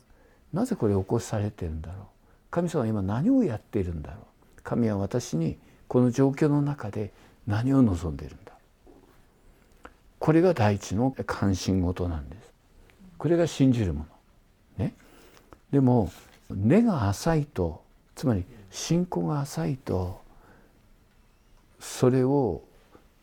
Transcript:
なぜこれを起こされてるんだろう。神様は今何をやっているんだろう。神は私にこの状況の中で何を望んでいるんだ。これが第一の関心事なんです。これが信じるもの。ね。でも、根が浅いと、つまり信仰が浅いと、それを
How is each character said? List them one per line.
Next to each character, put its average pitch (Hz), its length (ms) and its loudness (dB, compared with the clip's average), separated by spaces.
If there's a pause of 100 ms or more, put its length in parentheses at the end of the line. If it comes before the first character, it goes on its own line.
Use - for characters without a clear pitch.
(520)
な 214 140 -2
ぜ 226 100 -4
こ 117 120 0
れ 101 60 2
を 95 80 2
起 - 60 -8
こ 120 120 0
さ - 180 -6
れ 104 120 -2
て - 140 -10
る 82 80 -6
ん 78 80 -8
だ 78 120 -12
ろ 101 100 -14
う。 - 20 -18 (460)
神 175 180 -2
様 160 120 -2
は 113 60 0
今 110 160 -2
何 117 280 0
を 262 140 4
や 113 120 -2
っ - 40 -8
て - 200 -4
い 92 40 0
る 87 100 -6
ん 78 80 -8
だ 71 80 -12
ろ 71 80 -14
う。 - 440 -20
神 - 260 0
は 104 80 0
私 98 400 -2
に 160 220 -2 (300)
こ 123 120 2
の 123 100 4
状 135 200 2
況 143 180 0
の 147 140 2
中 143 280 -4
で 104 220 -8 (340)
何 117 280 0
を 135 80 6
望 85 320 2
ん - 20 -10
で 71 80 -12
い 69 60 -12
る - 40 -20
ん - 120 -20
だ。 - 60 -20 (1700)
こ - 140 2
れ 165 80 6
が 175 140 4
第 107 200 2
一 101 200 -6
の 127 200 0 (120)
関 98 280 0
心 95 280 0
事 90 260 -2
な 80 100 -4
ん 69 120 -12
で 73 120 -16
す。 - 100 -20 (640)
こ 143 100 -4
れ 170 80 4
が 170 100 2
信 135 260 4
じ 117 120 2
る 85 80 0
も 76 140 -6 (720)
の。 98 60 -2
ね。 214 100 -6 (760)
で 139 100 4
も、 123 300 4 (400)
根 110 320 4
が 127 260 2
浅 156 340 0
い - 20 -2
と、 85 380 -4 (320)
つ - 120 -6
ま 120 80 2
り 90 100 -2 (260)
信 170 340 -2
仰 175 220 -4
が 151 140 -2
浅 160 320 -4
い 131 40 -4
と、 92 460 -4 (1600)
そ - 300 0
れ 127 160 4
を 127 380 0 (600)